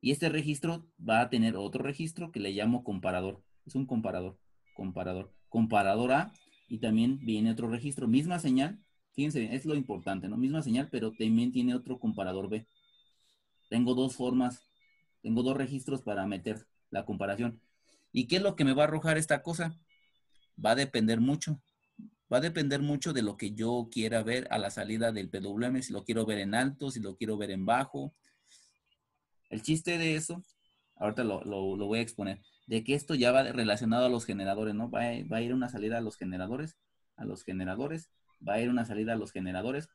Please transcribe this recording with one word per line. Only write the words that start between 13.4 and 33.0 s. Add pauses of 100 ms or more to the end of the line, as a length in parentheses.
Tengo
dos
formas, (580)
tengo
dos
registros
para
meter (240)
la
comparación. (500)
¿Y
qué
es
lo
que
me
va
a
arrojar
esta
cosa? (880)
Va
a
depender
mucho. (720)
Va
a
depender
mucho
de
lo
que
yo
quiera
ver
a
la
salida
del
P
W
M,
si
lo
quiero
ver
en
alto,
si
lo
quiero
ver
en
bajo. (1300)
El
chiste
de
eso, (520)
ahorita
lo,
lo,
lo
voy
a
exponer, (240)
de
que
esto